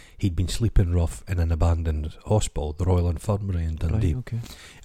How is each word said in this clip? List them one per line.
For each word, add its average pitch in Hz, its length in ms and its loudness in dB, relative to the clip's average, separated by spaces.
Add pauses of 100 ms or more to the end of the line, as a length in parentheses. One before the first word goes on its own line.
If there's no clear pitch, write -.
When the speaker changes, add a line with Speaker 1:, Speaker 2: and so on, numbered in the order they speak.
(180)
Speaker 1:
He'd 92 180 0
been 87 120 0
sleeping 98 460 2
rough 85 340 0
in 90 120 -2
an 82 120 2
abandoned 82 640 0 (100)
hospital, - 480 0
the 85 120 -4
Royal 87 240 4
Infirmary 95 560 -2
in 80 100 -2
Dundee. 82 380 0
Speaker 2:
Right, 64 60 -2
okay. - 200 -6 (460)